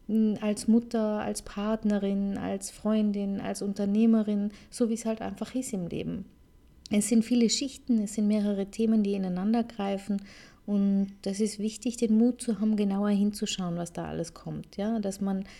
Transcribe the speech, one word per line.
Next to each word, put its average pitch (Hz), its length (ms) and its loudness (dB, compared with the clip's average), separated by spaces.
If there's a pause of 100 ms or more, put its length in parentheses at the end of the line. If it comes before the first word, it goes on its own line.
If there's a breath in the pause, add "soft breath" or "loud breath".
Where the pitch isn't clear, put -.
N-, 214 320 2
als 208 280 -2
Mutter, 220 520 2
als - 220 -6
Partnerin, 202 960 -2
als 196 320 -6
Freundin, 202 680 0
als 196 200 -6
Unternehmerin, 208 920 2 (180 loud breath)
so 233 180 0
wie 226 60 -2
es 220 100 -6
halt 220 160 -4
einfach 196 340 -8
ist 254 200 -4
im 180 120 -4
Leben. - 380 -6 (680)
Es 208 180 2
sind 233 140 6
viele 233 280 4
Schichten, - 500 -2
es 202 140 -4
sind 214 120 0
mehrere 202 400 2
Themen, 220 360 2
die 202 100 0
ineinander 196 520 0
greifen 196 580 -4 (420 loud breath)
und 196 480 2 (100)
das 196 180 -4
ist 214 180 -2
wichtig, 214 400 -4
den 220 180 4
Mut 240 240 4
zu 208 180 -2
haben, 214 160 2
genauer 202 360 2
hinzuschauen, 202 680 0
was 170 160 -6
da 165 140 -8
alles 165 260 -6
kommt, - 460 -10
ja? 214 200 -2
Dass 196 220 -4
man 196 240 -2 (160 loud breath)